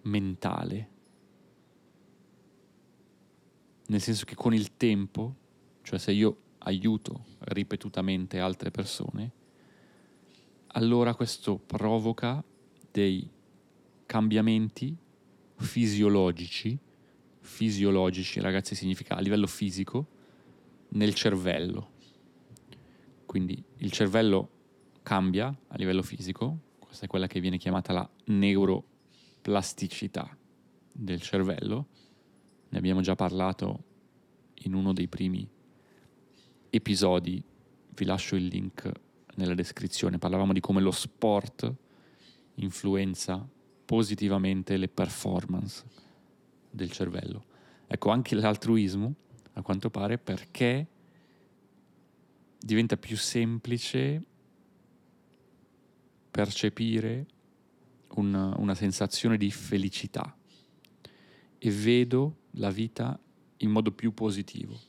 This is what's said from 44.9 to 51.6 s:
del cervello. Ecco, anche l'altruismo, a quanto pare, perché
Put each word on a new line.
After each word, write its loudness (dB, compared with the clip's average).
del -6
cervello. -6
Ecco, 0
anche 2
l'altruismo, 2
a -8
quanto -2
pare, -2
perché -2